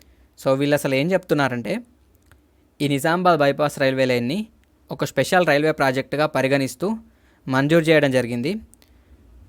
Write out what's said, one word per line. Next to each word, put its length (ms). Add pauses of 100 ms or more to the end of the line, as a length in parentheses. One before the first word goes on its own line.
(420)
So 200
వీళ్ళు 180
అసలు 220
ఏం 120
చెప్తున్నారంటే, 600 (1080)
ఈ 120
నిజామాబాద్ 500
బైపాస్ 400
రైల్వే 280
లైన్ని 260 (580)
ఒక 160
స్పెషల్ 400
రైల్వే 300
ప్రాజెక్టుగా 440 (100)
పరిగణిస్తూ 520 (680)
మంజూరు 360
చేయడం 280
జరిగింది. 340 (960)